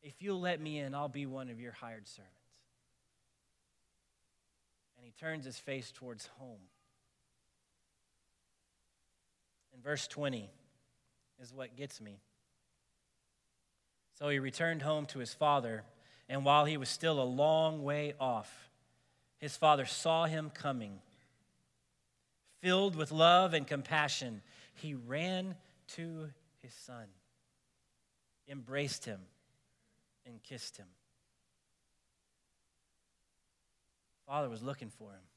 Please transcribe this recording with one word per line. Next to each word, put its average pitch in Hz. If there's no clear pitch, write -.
if 143
you'll 190
let 175
me 151
in, 139
I'll 147
be 143
one 131
of 117
your 120
hired 110
servants.'" 95
And 123
he 117
turns 160
his 127
face 135
towards 120
home. 113
In 127
verse 143
twenty 123
is 123
what 127
gets 139
me. 101
So 147
he 143
returned 151
home 151
to 135
his 117
father, 120
and 139
while 147
he 151
was 131
still 156
a 131
long 156
way 147
off, 120
his 147
father 147
saw 165
him 156
coming. 113
Filled 185
with 156
love 165
and 143
compassion, 139
he 151
ran 170
to 160
his 123
son, 117
embraced 139
him, 95
and 117
kissed -
him. 98
Father 143
was 113
looking 131
for 104
him. 95